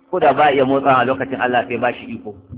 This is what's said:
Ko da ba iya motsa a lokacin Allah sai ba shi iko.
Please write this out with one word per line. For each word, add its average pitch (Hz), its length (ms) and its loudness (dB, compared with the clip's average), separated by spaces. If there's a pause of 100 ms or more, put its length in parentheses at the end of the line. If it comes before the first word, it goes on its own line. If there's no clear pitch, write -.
Ko 185 100 -4
da 147 140 4
ba 147 180 4
iya 135 140 2
motsa 135 320 2
a 123 80 2
lokacin 131 360 -4
Allah 123 280 0
sai 117 80 -4
ba 120 160 -2
shi - 240 -16
iko. 107 160 -14 (240)